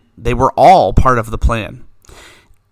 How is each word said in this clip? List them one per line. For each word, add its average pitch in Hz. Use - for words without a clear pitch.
they 120
were 123
all 131
part 123
of 110
the 113
plan. 117